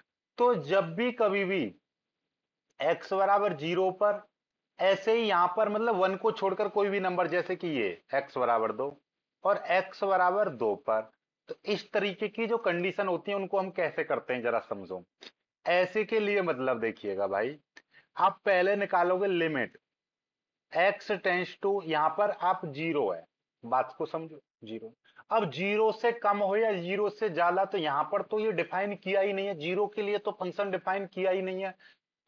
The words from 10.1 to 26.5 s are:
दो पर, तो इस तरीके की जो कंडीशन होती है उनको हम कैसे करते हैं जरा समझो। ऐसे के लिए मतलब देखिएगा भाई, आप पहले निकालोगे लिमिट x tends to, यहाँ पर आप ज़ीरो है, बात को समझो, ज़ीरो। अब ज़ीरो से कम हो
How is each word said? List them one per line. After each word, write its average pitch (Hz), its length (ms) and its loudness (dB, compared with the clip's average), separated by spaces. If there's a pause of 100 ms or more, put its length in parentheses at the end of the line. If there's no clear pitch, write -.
दो 110 300 0
पर, 110 200 0 (480)
तो - 60 -12 (100)
इस 196 280 -4
तरीके 202 360 -2
की 220 180 -4
जो 226 120 0
कंडीशन 185 500 0
होती 180 220 -2
है 202 60 0
उनको 196 220 -2
हम 190 140 -2
कैसे 160 320 -2
करते 143 300 -2
हैं 123 80 -4
जरा 117 180 2
समझो। 92 420 -8 (640)
ऐसे 180 380 0
के 220 160 0
लिए 202 220 0
मतलब 131 380 -2
देखिएगा 101 480 -2
भाई, 110 280 -2 (600)
आप 196 280 2
पहले 196 320 4
निकालोगे 185 520 2
लिमिट 160 500 -2 (920)
x 196 460 0
tends 180 380 0
to, 196 280 -2
यहाँ 156 260 2
पर 202 220 2
आप 185 340 0
ज़ीरो 147 440 0
है, 82 140 -6 (400)
बात 127 340 0
को 156 80 -2
समझो, 160 340 -10 (240)
ज़ीरो। 113 280 -12 (380)
अब 208 200 0
ज़ीरो 208 420 0
से 226 220 0
कम 202 240 0
हो 202 180 0